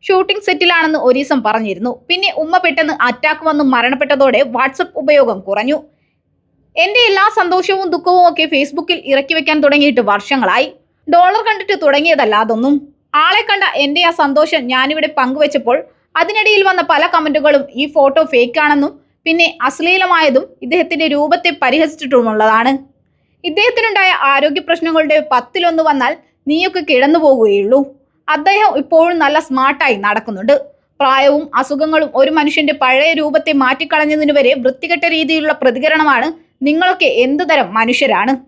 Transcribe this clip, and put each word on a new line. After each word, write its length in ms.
ഷൂട്ടിംഗ് 380
സെറ്റിലാണെന്ന് 600
ഒരീസം 380
പറഞ്ഞിരുന്നു. 460
പിന്നെ 200
ഉമ്മ 200
പെട്ടെന്ന് 300
അറ്റാക്ക് 400
വന്ന് 160
മരണപ്പെട്ടതോടെ 680
WhatsApp 360
ഉപയോഗം 460
കുറഞ്ഞു. 300
എന്റെ 260
എല്ലാ 160
സന്തോഷവും 540
ദുഃഖവും 360
ഒക്കെ 240
Facebook-ൽ 460
ഇറക്കി 260
വെക്കാൻ 260
തുടങ്ങിയിട്ട് 380
വർഷങ്ങളായി. 560
ഡോളർ 340
കണ്ടിട്ട് 340
തുടങ്ങിയതല്ല 540
അതൊന്നും. 300
ആളെ 240
കണ്ട 140
എന്റെ 240
ആ 20
സന്തോഷം 400
ഞാനിവിടെ 440
പങ്കുവെച്ചപ്പോൾ 600
അതിനിടയിൽ 480
വന്ന 220
പല 240
കമന്റുകളും 500
ഈ 40
ഫോട്ടോ 360
ഫേക്ക് 340
ആണെന്നും 280
പിന്നെ 320
അശ്ലീലമായതും 800
ഇദ്ദേഹത്തിന്റെ 540
രൂപത്തെ 360
പരിഹസിച്ചിട്ടുമുള്ളതാണ്. 1120
ഇദ്ദേഹത്തിനുണ്ടായ 640
ആരോഗ്യ 360
പ്രശ്നങ്ങളുടെ 500
പത്തിലൊന്ന് 580
വന്നാൽ 260
നീയൊക്കെ 380
കിടന്നു 340
പോവുകയുള്ളൂ. 560
അദ്ദേഹം 480
ഇപ്പോഴും 420
നല്ല 140
സ്മാർട്ടായി 560
നടക്കുന്നുണ്ട്. 500
പ്രായവും 440
അസുഖങ്ങളും 500
ഒരു 180
മനുഷ്യന്റെ 440
പഴയ 320
രൂപത്തെ 480
മാറ്റിക്കളഞ്ഞതിന് 760
വരെ 140
വൃത്തികെട്ട 420
രീതിയിലുള്ള 460
പ്രതികരണമാണ്. 680
നിങ്ങളൊക്കെ 380
എന്ത് 440
തരം 280
മനുഷ്യരാണ്? 560